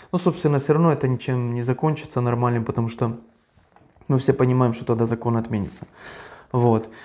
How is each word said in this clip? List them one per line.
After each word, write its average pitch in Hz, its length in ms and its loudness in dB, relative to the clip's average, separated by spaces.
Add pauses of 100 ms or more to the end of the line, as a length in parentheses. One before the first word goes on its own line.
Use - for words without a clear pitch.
(120)
Ну, 180 80 0
собственно, 160 380 0
всё 139 160 2
равно 165 180 4
это 135 160 0
ничем 123 460 -2
не 120 100 -4
закончится 131 580 -2
нормальным, 120 420 0
потому 113 240 -2
что 113 300 -4 (920)
мы 135 100 2
все 131 160 2
понимаем, 127 400 2
что - 120 -10
тогда 117 200 2
закон 117 320 -2
отменится. 107 480 -6 (680)
Вот. 120 380 2 (160)